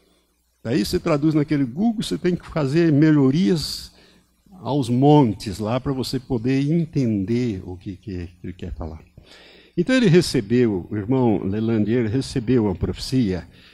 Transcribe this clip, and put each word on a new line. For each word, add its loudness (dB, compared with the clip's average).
Daí 0
você -4
traduz 0
naquele 0
Google, -2
você -6
tem 0
que -12
fazer 0
melhorias 2
aos -2
montes 4
lá -2
pra -6
você -4
poder -2
entender -2
o -12
que, -12
que -12
ele -12
quer -12
falar. -12
Então 0
ele 4
recebeu, 2
o -8
irmão 0
Lelandier -2
recebeu 0
a -2
profecia -4